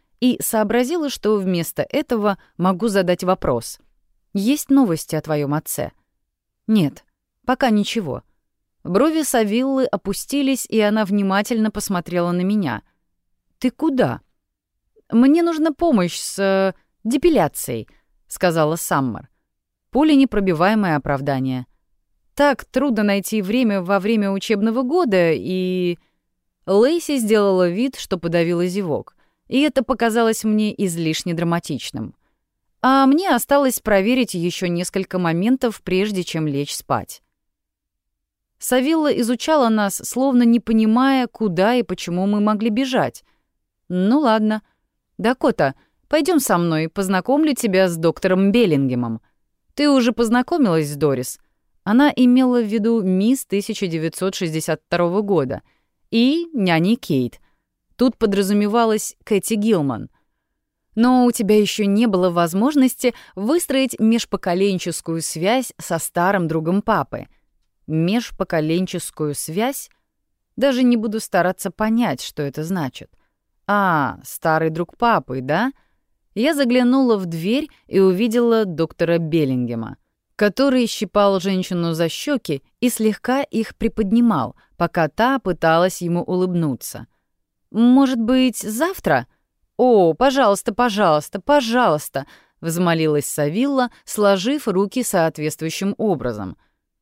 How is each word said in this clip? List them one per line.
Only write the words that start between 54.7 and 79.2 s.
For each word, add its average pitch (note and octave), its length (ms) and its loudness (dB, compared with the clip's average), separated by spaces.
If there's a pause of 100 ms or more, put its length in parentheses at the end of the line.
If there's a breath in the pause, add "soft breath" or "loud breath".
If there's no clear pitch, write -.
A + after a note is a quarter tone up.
второго F3 360 0
года D3 400 -2 (500)
и C#4 420 2
няней F#3 420 2
Кейт. C3 460 -4 (560)
Тут B3 200 2
подразумевалась G#3 1000 0 (100)
Кэти G#3+ 300 -2
Гилман. D3+ 540 -2 (840)
«Но B3 300 4
у A#3+ 60 2
тебя G#3+ 280 2
еще G#3 260 0
не G#3 220 2
было F#3 220 2
возможности A3+ 840 0 (220 loud breath)
выстроить C4+ 640 -2
межпоколенческую F#3+ 1200 -2
связь G#3+ 560 -2
со E3 220 -6
старым F3+ 480 0
другом E3 340 -2
папы». - 460 -4 (580)
Межпоколенческую E3 1500 -4
связь? A3 540 -6 (680)
Даже B3+ 280 2
не A#3+ 120 4
буду G#3+ 240 -4
стараться F#3 500 -2
понять, A3 520 -2
что - 200 -10
это C#3+ 220 -6
значит. E3 460 -6 (580)
«А, F3 560 0
старый D#3+ 460 -2
друг E3 280 -6
папы, D#3+ 440 0
да?» E3+ 300 0 (640)
Я C#4 200 0
заглянула B3 600 2
в F#3 80 -4
дверь F#3+ 440 -2 (180 soft breath)
и F#3+ 120 0
увидела A3 640 2
доктора E3 540 -2
Беллингема, C3 760 -2 (380)